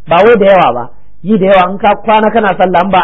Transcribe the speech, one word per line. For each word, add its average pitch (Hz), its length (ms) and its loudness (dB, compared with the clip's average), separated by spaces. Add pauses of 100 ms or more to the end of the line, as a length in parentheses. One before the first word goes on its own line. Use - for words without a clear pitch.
ba 160 160 -2
wai 220 160 4
da 202 160 0
yawa 175 240 4
ba. 120 100 -6 (380)
Yi 202 160 -2
da 185 80 0
yawa, 185 240 2
in 196 80 -10
ka 208 240 0
kwana 214 320 0
kana 214 240 0
sallah, 180 240 0
in 190 80 -2
ba 185 140 2